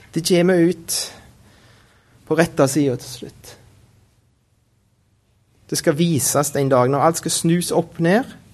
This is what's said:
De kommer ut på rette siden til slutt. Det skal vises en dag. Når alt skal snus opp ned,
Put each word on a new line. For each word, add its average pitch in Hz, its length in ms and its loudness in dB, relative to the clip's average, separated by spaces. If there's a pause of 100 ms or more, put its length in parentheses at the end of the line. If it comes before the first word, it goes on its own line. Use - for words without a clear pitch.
(160)
De 165 100 -4
kommer 175 460 4
ut - 260 -8 (1300)
på 156 120 -2
rette 165 340 2
siden 139 300 0
til - 80 -18
slutt. - 440 -18 (2250)
Det 156 100 -4
skal 156 180 0
vises 151 580 0
en 139 160 0
dag. 127 180 4
Når 139 180 2
alt 165 140 0
skal 170 120 -6
snus 170 420 -2
opp 170 280 -4
ned, 190 260 2 (240)